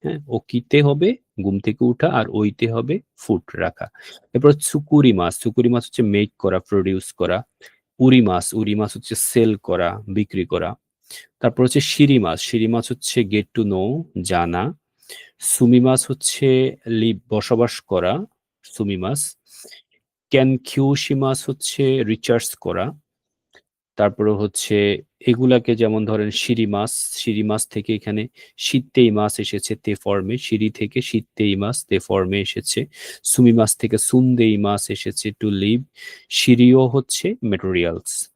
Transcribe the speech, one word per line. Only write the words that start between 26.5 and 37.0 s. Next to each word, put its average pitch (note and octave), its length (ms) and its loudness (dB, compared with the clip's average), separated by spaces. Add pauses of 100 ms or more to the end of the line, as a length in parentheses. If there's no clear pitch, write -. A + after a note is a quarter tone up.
মাছ, G2+ 260 -4
শিরি - 520 -4
মাছ G#2+ 240 -2
থেকে G#2+ 280 -4
এখানে G#2+ 320 -6 (300)
শীতেই - 540 2
মাছ G#2 280 -2
এসেছে G#2+ 360 -6
তে G#2+ 200 -4
ফর্মে, G2+ 420 -4
শিরি A2 320 -2
থেকে G#2+ 320 -6
শীতেই G#2+ 540 -2
মাছ G2+ 300 -4
তে F#2+ 140 0
ফর্মে F#2+ 420 -2
এসেছে। - 440 -6 (380)
সুমি A#2+ 300 6
মাছ A2+ 240 2
থেকে A2 200 -2
সুন্দেই A#2+ 600 2
মাছ G2+ 320 -2
এসেছে - 420 -6
to G#2+ 180 -6
live। G#2 340 0 (460)
শিরিও B2+ 580 6
হচ্ছে C#3 480 -2 (100)